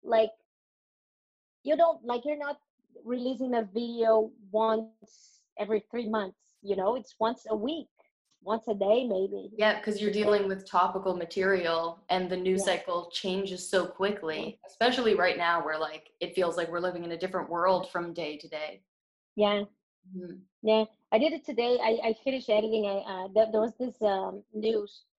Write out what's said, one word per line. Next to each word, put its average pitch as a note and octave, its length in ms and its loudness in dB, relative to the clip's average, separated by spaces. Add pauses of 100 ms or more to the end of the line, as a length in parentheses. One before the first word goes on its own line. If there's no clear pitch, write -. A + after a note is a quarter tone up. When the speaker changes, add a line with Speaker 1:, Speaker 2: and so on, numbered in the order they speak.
Speaker 1:
Like, A3 260 4 (1300)
you D4 140 2
don't, E4 280 4
like, A#3+ 200 -2
you're D4 120 -2
not C#4+ 200 -6 (460)
releasing B3 520 -2
a A3+ 80 2 (100)
video A3+ 580 2 (200)
once A3 880 -2 (180)
every G#3 300 0
three A#3 200 -6
months, G#3 280 -4 (240)
you G3 140 -2
know? G3 200 2
It's - 240 -12
once A3+ 300 0
a A3 60 0
week, C4+ 320 -4 (540)
once A3 260 -4
a A3+ 60 0
day, G#3 340 4
maybe. G3 500 -2
Speaker 2:
Yeah, G#3+ 240 2
'cause G#3 200 -4
you're G#3 100 0
Speaker 1:
Yeah. G#3 140 0
Speaker 2:
dealing G#3 220 4
with F#3+ 220 -6
topical F#3+ 460 2
material, E3+ 920 0
and F3+ 200 0
the F#3 80 -2
news F#3 240 0
Speaker 1:
Yeah. F#3 140 2
Speaker 2:
cycle F3 360 -4
changes F#3 560 -4
so F3+ 200 0
quickly, F3 520 -4 (220)
Speaker 1:
Yeah. - 60 -20
Speaker 2:
especially A#3+ 480 2
right F3+ 220 2
now E3+ 280 0
where, D#3 140 -4
like, D#3 400 -8
it E3+ 160 -6
feels E3+ 220 0
like E3+ 120 -4
we're E3+ 120 -4
living F3 240 -4
in E3+ 80 -6
a E3 40 -8
different F#3 320 -6
world F3+ 400 2
from E3+ 240 -6
day D3+ 240 -8
to D3+ 120 -18
day. D3+ 340 -10 (520)
Speaker 1:
Yeah. G#3 280 2 (520)
Speaker 2:
Mm-hmm. F3+ 240 -12 (220)
Speaker 1:
Yeah. A3 240 4 (260)
I A3 60 4
did D4 160 4
it E4 120 -10
today. A#3+ 340 0
I, A3+ 300 0
I A3 40 0 (100)
finished C4 260 -4
editing. G#3+ 360 2
I, G3 120 -2
uh, F#3+ 320 -6
there, A3 220 4
there G#3+ 100 2
was A3 160 -2
this, B3+ 240 -6
um, G3 420 0 (100)
news. G#3+ 520 -2 (140)